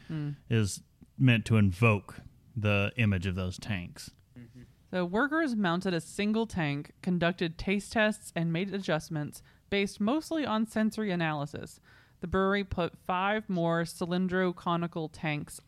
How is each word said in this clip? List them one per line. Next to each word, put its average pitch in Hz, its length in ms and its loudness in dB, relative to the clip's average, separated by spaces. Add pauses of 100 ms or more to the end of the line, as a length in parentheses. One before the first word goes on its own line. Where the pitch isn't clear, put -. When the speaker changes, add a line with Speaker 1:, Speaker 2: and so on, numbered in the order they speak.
Speaker 1:
Hmm. 147 240 -4 (180)
Speaker 2:
is 110 320 2 (360)
meant 120 280 6
to 110 100 4
invoke 104 600 4 (380)
the 104 440 2
image 98 280 2
of 90 80 -2
those 92 240 -4
tanks. - 520 -8 (800)
Speaker 1:
So 180 160 0
workers 269 500 2
mounted 180 380 2
a 165 80 0
single 214 440 0
tank, 147 440 -2 (100)
conducted 170 560 0
taste 196 360 -4
tests, 214 440 0
and 165 160 2
made 180 220 -2
adjustments 160 640 -4 (300)
based 202 300 0
mostly 302 440 0
on 220 220 0
sensory 214 460 0
analysis. 156 640 -4 (440)
The 185 40 -6
brewery 196 380 2
put 175 420 -4
five 202 420 0
more 165 360 2
cylindro-conical 175 1300 -2
tanks 151 580 -6